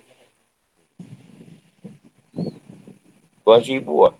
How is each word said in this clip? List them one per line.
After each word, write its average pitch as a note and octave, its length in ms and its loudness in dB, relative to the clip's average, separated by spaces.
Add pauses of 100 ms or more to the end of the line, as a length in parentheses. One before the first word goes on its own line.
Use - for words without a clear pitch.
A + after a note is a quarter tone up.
(3500)
Kurang A2+ 240 4
seribu B2+ 400 -2
lah. - 140 -2